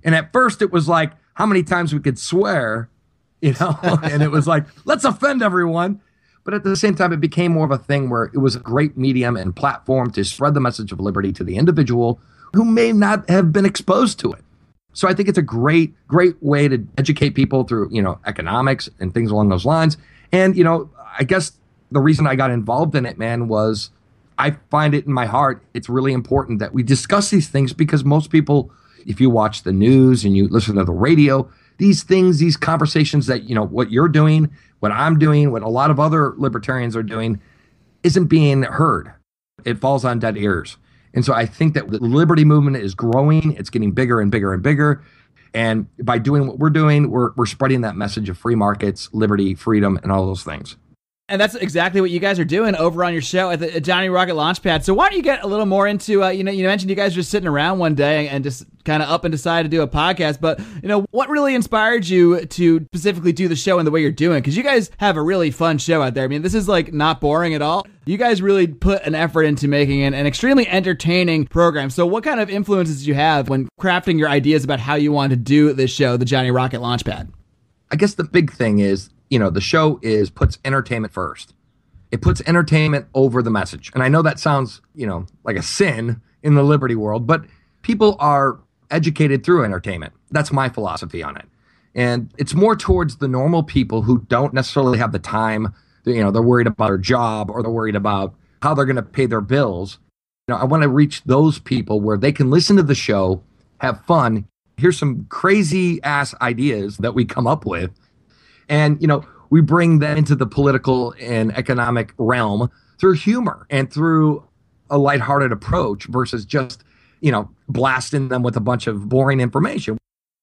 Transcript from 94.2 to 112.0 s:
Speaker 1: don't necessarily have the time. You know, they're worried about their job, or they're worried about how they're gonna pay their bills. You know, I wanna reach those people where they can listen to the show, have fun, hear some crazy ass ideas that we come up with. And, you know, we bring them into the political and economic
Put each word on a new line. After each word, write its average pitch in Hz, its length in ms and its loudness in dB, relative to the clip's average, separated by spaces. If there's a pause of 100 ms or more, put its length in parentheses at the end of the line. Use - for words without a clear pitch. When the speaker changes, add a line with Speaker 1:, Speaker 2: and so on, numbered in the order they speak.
Speaker 1:
don't 120 260 -2
necessarily 127 420 0
have 110 160 -2
the 101 60 -4
time. 107 560 -4 (320)
You 117 160 0
know, 101 80 2
they're 110 100 2
worried 120 260 4
about 110 200 -2
their 98 100 0
job, 110 540 -2
or 117 120 -8
they're 113 80 -4
worried 110 260 -4
about 98 380 -4 (280)
how 147 100 0
they're 139 140 0
gonna 127 160 -2
pay 131 240 -2
their 113 160 -2
bills. 101 560 -4 (480)
You 123 80 -4
know, 90 80 -4
I - 20 0
wanna 147 240 2
reach 147 360 2
those 147 340 4
people 107 420 -2
where 107 160 0
they 139 160 2
can 139 160 0
listen 180 280 4
to 190 60 6
the 143 120 2
show, 95 480 -2 (400)
have 123 240 -6
fun, 120 400 2 (320)
hear 160 140 4
some 135 360 -4
crazy 180 720 0
ass 143 380 -4
ideas 120 560 -2
that 104 180 -4
we 120 120 2
come 117 200 -4
up 147 200 -2
with. 90 240 -4 (800)
And, 147 300 2
you 156 80 2
know, 143 160 0 (240)
we 160 140 6
bring 165 380 4
them 151 180 -2
into 147 160 2
the 127 120 -2
political 131 720 0
and 113 380 -2
economic 120 600 -2